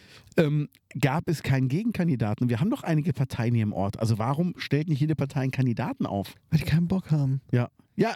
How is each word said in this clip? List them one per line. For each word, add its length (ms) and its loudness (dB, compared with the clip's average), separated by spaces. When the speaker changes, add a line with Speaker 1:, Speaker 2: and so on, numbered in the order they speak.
Speaker 1:
Ähm, 320 2
gab 280 0
es 140 -2
keinen 260 2
Gegenkandidaten. 840 0
Wir 100 0
haben 100 0
doch 120 -4
einige 320 0
Parteien 400 -2
hier 80 4
im 100 0
Ort. 260 -2
Also 200 2
warum 400 0
stellt 300 -2
nicht 120 2
jede 160 2
Partei 240 -2
einen 100 0
Kandidaten 560 -2
auf? 280 -4
Speaker 2:
Weil 100 4
die 60 -4
keinen 220 2
Bock 220 -2
haben. 300 2
Speaker 1:
Ja. 180 2
Ja, 200 2